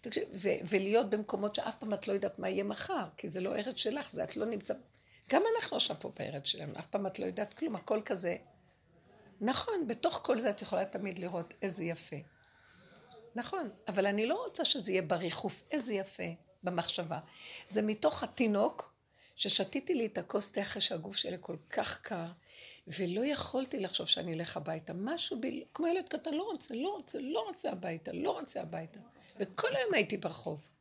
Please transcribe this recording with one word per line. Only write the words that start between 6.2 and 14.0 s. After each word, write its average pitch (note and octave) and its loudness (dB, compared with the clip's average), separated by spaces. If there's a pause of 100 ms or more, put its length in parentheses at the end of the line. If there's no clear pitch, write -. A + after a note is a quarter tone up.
שלנו, - -2
אף D#3+ -8
פעם G3 -2
את F#3+ -4
לא F#3+ 0
יודעת F#3+ -4
כלום, D4+ -4
הכל G#3+ 0
כזה. F3 0 (1040)
נכון, D4+ 2
בתוך - 2
כל B3 4
זה A#3+ 2
את G3+ -2
יכולה F#3+ 0
תמיד F#3+ -4
לראות F3 -4
איזה F#3 0
יפה. E3 -4 (1200)
נכון, B3+ -2 (180)
אבל G3 4